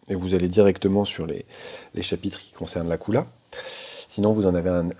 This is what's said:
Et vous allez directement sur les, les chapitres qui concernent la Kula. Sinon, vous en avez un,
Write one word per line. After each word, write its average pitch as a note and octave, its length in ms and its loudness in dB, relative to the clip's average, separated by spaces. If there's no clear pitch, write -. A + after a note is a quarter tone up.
Et G2+ 40 -2
vous F#2 220 0
allez F2+ 120 2
directement G2 580 4
sur - 200 -6
les, E2 180 -8
les F2+ 80 -4
chapitres F#2+ 360 -6
qui - 140 -20
concernent E2+ 340 -6
la E2 120 0
Kula. B2 260 0
Sinon, G2+ 240 2
vous G#2+ 140 2
en F2+ 80 6
avez F2 160 0
un, F2 200 0